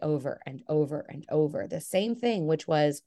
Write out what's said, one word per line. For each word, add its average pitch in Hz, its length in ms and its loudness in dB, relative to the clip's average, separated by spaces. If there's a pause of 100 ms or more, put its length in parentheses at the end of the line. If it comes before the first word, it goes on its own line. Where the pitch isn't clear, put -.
over 143 420 -2
and 135 240 -12
over 151 400 0
and - 220 -12
over 151 380 0
the 170 120 -6
same 208 360 0
thing, 220 320 0
which 156 180 0
was, 147 400 4